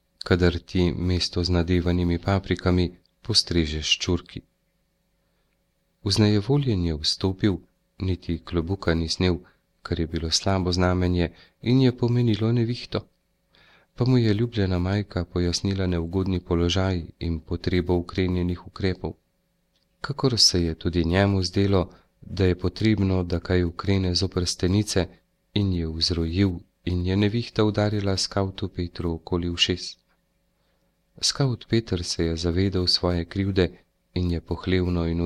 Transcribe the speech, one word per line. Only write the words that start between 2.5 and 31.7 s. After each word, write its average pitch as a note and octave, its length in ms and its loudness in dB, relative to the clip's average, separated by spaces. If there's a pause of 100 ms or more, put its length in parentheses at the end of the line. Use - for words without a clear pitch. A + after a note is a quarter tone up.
postrežeš D#2 720 0
ščurki. - 480 -4 (1600)
Vznejevoljen G#2 760 2
je D#2+ 100 0
vstopil, F#2+ 640 -2 (420)
niti F2+ 400 -4
klobuka F2 540 -2
ni E2 160 0
snel, F2+ 300 0 (420)
kar E2+ 180 -6
je E2 80 -2
bilo D#2+ 240 -6
slabo F#2 400 0
znamenje F2+ 580 2 (320)
in B2 200 2
je B2 100 4
pomenilo A#2 600 0
nevihto. A#2 500 -2 (920)
Pa A#2+ 100 0
mu B2+ 120 4
je A2+ 160 4
ljubljena G2+ 460 0
majka F#2 460 -2
pojasnila F#2 640 -2
neugodni F2+ 520 0
položaj F2 640 0 (180)
in E2 200 -4
potrebo F2+ 560 -2
ukrenjenih F2+ 720 -2
ukrepov. F#2 460 -6 (880)
Kakor C3 380 -2
se - 240 6
je E2 120 0
tudi E2+ 300 0
njemu G2 380 4
zdelo, F#2+ 460 2 (320)
da F#2 240 -2
je F2+ 100 4
potrebno, F#2+ 680 0
da F2 160 -2
kaj F2+ 240 2
ukrene F2+ 520 0
zoper F2+ 300 -2
stenice, F#2 640 0 (460)
in G2+ 200 0
je E2+ 140 -2
vzrojil E2 640 0 (340)
in F2+ 200 -2
je F#2 120 0
nevihta G#2+ 460 0
udarila G#2 540 0
skavtu F#2+ 520 -4
Petru E2+ 440 -6
okoli F2 360 -4
ušes. - 480 -2 (1200)
Skavt - 480 -2
Peter A2+ 340 0